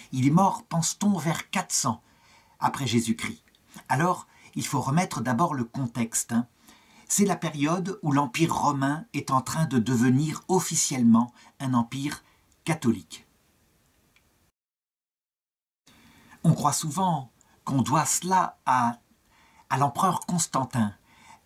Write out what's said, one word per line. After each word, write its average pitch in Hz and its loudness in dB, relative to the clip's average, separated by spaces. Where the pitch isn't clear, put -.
Il 131 0
est 143 4
mort, 185 4
pense-t-on, 190 0
vers 156 -4
quatre 185 -4
cents - -4
après 131 -2
Jésus-Christ. 113 -2
Alors, 175 0
il 143 -4
faut 135 -4
remettre 139 0
d'abord 123 0
le 127 -2
contexte, 117 -6
hein. 240 0
C'est 202 0
la 180 0
période 165 -4
où 160 -2
l'Empire 143 0
romain 139 0
est - -6
en 131 2
train 160 -2
de 135 0
devenir 127 2
officiellement 123 2
un 131 -2
empire 135 -4
catholique. 117 -2
On 160 6
croit 143 0
souvent 160 -2
qu'on 135 2
doit 143 0
cela - -2
à, 120 0
à 135 -2
l'empereur 143 0
Constantin 131 -2